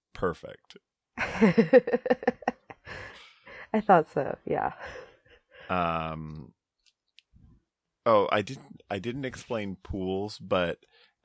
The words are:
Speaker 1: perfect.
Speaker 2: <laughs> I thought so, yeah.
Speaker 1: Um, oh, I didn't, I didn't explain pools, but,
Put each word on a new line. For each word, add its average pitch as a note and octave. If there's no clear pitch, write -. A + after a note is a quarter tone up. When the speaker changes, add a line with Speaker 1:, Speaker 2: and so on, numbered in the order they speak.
Speaker 1:
perfect. -
Speaker 2:
<laughs> -
I -
thought F3
so, -
yeah. -
Speaker 1:
Um, D#2+
oh, G#2+
I G#2
didn't, -
I G2+
didn't B2
explain G#2
pools, F#2+
but, F2+